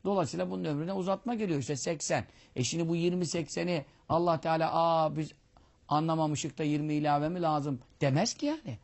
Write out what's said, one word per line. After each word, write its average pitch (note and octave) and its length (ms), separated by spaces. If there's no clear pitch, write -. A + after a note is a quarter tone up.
Dolayısıyla F3+ 460
bunun F#3 140
ömrüne D#3 280
uzatma G3 420
geliyor F#3 240
işte C#3 160
seksen. D3+ 500
E, B2+ 80
şimdi E3 260
bu E3+ 60
yirmi F3 300
sekseni E3+ 600
Allah E3 320
Teala, D#3+ 320
"Aa, D#3+ 440
biz D#3 140
anlamamışık D#3 680
da D#3 60
yirmi D3+ 300
ilave D3 360
mi F3 120
lazım?" D3 380
demez D3 320
ki - 120
yani. D4 380